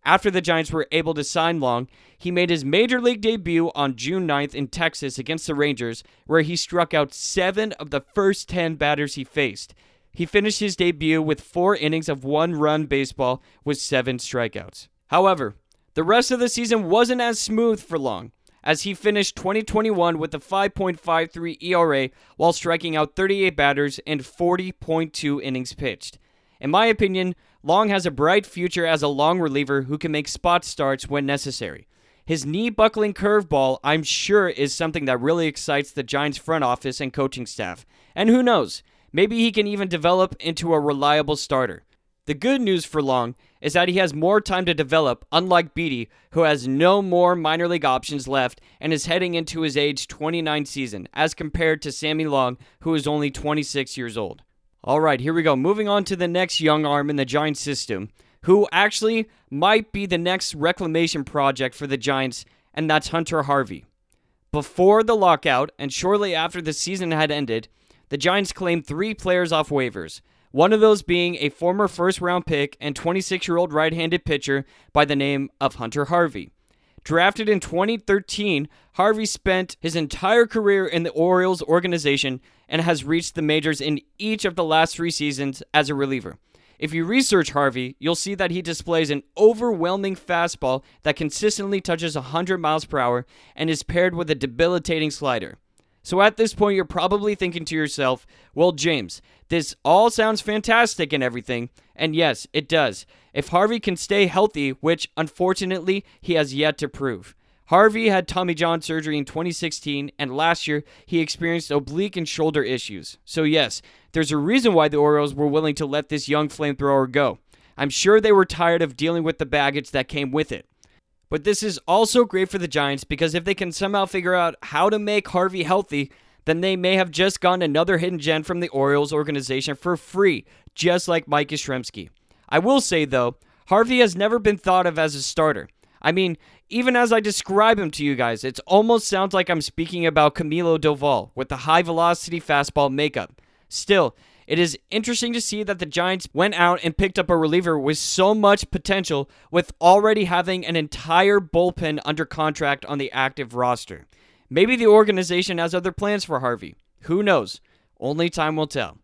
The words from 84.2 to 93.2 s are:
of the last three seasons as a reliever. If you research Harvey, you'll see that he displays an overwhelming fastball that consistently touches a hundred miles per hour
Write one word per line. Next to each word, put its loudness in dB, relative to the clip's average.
of -2
the -2
last 2
three -4
seasons -4
as 2
a -2
reliever. -4
If -6
you -2
research 2
Harvey, 0
you'll 0
see -6
that -2
he -4
displays -2
an -4
overwhelming 2
fastball -2
that 0
consistently -2
touches -4
a -2
hundred -2
miles 0
per -4
hour 0